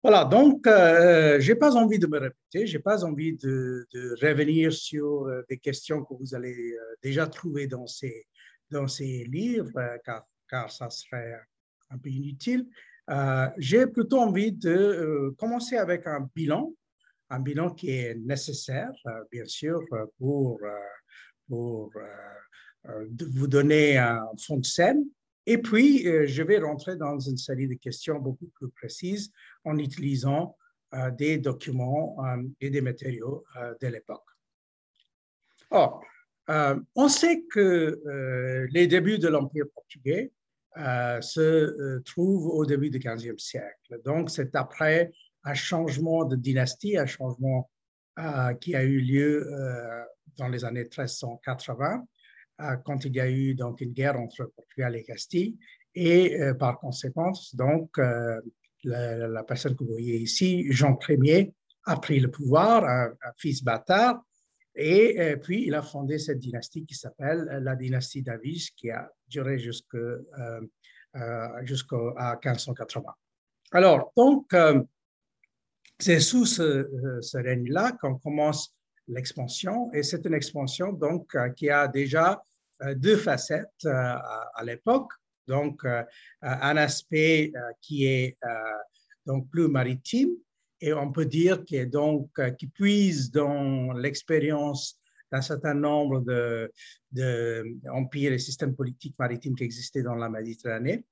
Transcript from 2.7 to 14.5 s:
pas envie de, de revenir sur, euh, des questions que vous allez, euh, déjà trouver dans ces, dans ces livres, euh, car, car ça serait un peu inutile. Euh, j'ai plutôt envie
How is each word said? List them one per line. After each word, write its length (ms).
pas 260
envie 320
de, 560
de 280
revenir 520
sur, 540
euh, 220
des 80
questions 460
que 120
vous 200
allez, 380
euh, 280
déjà 260
trouver 400
dans 200
ces, 400
dans 200
ces 340
livres, 540
euh, 260
car, 240
car 200
ça 200
serait 440
un 80
peu 120
inutile. 580
Euh, 380
j'ai 300
plutôt 320
envie 320